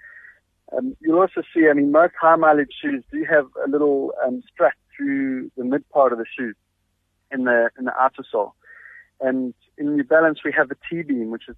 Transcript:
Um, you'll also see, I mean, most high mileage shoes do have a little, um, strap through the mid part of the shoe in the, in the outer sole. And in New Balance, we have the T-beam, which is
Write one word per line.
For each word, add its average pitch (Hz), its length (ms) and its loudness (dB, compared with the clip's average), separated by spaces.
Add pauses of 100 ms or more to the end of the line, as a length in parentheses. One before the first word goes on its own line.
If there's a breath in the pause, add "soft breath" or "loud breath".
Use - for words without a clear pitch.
(760 loud breath)
Um, 254 240 -6
you'll 160 200 0
also 185 220 -2 (120)
see, 160 160 4
I - 20 6
mean, 143 200 0
most 165 280 4
high 160 140 6
mileage 151 380 4 (100)
shoes 185 300 -6
do - 180 -4
have 147 160 2 (180)
a 135 60 -4
little, 139 420 0 (140)
um, 123 160 -6 (100)
strap 160 220 2 (220)
through 269 600 -4
the 127 60 -8
mid 135 280 -4
part 135 220 4
of 113 60 -4
the 113 60 -6 (120)
shoe 120 160 -8 (800)
in 131 140 -4
the, 117 340 2
in 127 60 -10
the 123 120 -6
outer 131 320 0
sole. 104 280 -4 (640 loud breath)
And 131 340 -4 (240)
in 147 160 -4
New 143 80 0
Balance, 156 420 2
we 151 60 -4
have 147 180 0
the 143 80 -10 (140)
T-beam, 143 400 -4
which 113 180 -10
is 120 100 -18